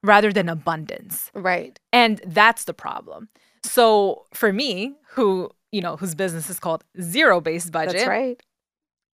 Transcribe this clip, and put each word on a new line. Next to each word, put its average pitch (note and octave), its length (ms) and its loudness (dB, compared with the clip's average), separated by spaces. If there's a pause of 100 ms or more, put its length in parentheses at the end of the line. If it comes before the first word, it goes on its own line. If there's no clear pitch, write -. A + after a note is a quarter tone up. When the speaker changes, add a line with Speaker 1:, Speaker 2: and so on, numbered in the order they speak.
Speaker 1:
rather G#3 280 6
than F#3 200 0
abundance. D#3+ 840 -6
Speaker 2:
Right. F3+ 480 -6 (140)
Speaker 1:
And A#3 320 4
that's G#3 380 2
the - 100 -10
problem. - 560 -14 (320)
So G#3+ 720 2
for G#3+ 180 2
me, A#3+ 440 -4 (180)
who, F#3+ 360 0 (220)
you G#3 80 -4
know, E3+ 160 -6
whose E3+ 180 -6
business E3 360 -4
is F3 80 -10
called D#3+ 240 -4 (180)
Zero F#3 400 2
Based E3+ 300 -6
Budget, E3+ 260 -2
Speaker 2:
That's G#3 120 0
right. B3 340 -2 (720)